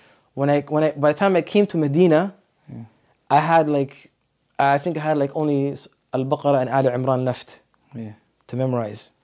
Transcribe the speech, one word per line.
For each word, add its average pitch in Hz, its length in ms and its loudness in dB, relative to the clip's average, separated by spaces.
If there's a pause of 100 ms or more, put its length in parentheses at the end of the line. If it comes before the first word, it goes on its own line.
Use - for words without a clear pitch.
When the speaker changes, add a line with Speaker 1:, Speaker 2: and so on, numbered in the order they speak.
(340)
Speaker 1:
when 139 140 0
I, 147 120 2
when 151 240 -2
I, 151 80 0
by 147 200 2
the 151 60 -10
time 196 180 2
I 165 60 2
came 208 240 2
to 185 100 -6
Medina, 160 580 2 (380)
Speaker 2:
Yeah. 117 120 -14 (440)
Speaker 1:
I 143 120 4
had, 165 280 2
like, 139 420 -4 (480)
I 139 200 2
think 156 180 -4
I 151 40 -4
had, 151 180 0
like, 139 160 0
only 143 380 -2
s-, - 160 -16 (260)
Al-Baqarah 139 480 0
and 123 80 -4
Ali 135 200 2
Imran 127 340 0
left - 360 -6 (340)
Speaker 2:
Yeah. 113 180 -14 (340)
Speaker 1:
to 123 100 -10
memorize. 120 540 -4 (140)